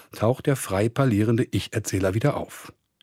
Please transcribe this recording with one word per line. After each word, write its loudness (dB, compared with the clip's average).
taucht 0
der 2
frei 0
parlierende 2
Ich-Erzähler -2
wieder 0
auf. -12